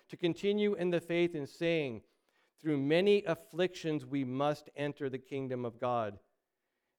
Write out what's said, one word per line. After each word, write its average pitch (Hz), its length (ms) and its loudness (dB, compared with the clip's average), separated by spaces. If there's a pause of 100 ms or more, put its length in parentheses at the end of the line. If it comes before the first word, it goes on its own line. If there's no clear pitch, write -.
to - 80 -16
continue 202 580 2
in 180 160 0
the 170 100 2
faith 170 360 0
and 139 120 -6
saying, 151 540 -2 (560)
'Through 151 200 0
many 180 460 4
afflictions 160 800 -2
we 135 200 -2
must 139 500 -2
enter 143 340 -4
the 131 100 -6
kingdom 131 460 -6
of 113 140 -8
God.' 113 400 -2 (800)